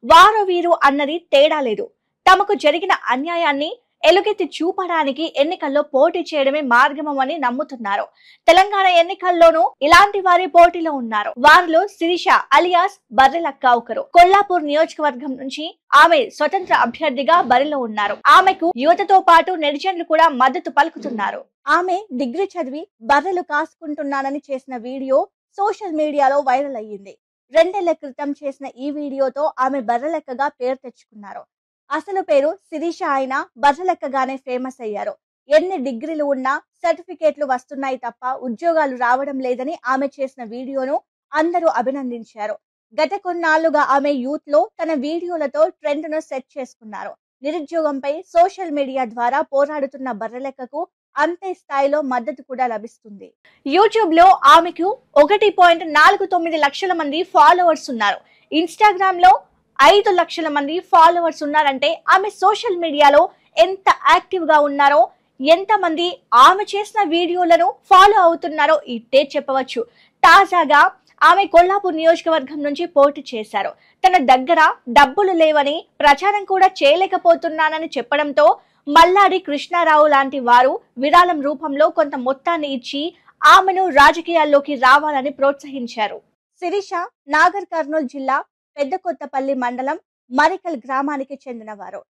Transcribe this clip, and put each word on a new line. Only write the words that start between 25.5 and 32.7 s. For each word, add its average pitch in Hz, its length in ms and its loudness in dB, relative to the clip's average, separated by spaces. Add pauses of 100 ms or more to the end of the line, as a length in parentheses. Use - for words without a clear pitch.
సోషల్ 392 420 -4
మీడియాలో 285 380 0 (100)
వైరల్ 262 340 -4
అయ్యింది. 202 320 -18 (420)
రెండేళ్ల 359 340 0 (100)
క్రితం 285 300 -10 (100)
చేసిన 277 240 -10 (180)
ఈ 294 40 -6 (120)
వీడియోతో 277 460 -4 (200)
ఆమె 269 140 -4 (120)
బర్రెలక్కగా 277 560 -6 (120)
పేరు 254 240 -6
తెచ్చుకున్నారు. 214 600 -20 (520)
అసలు 381 320 -6
పేరు 294 220 0 (180)
శిరీష 320 320 -8 (140)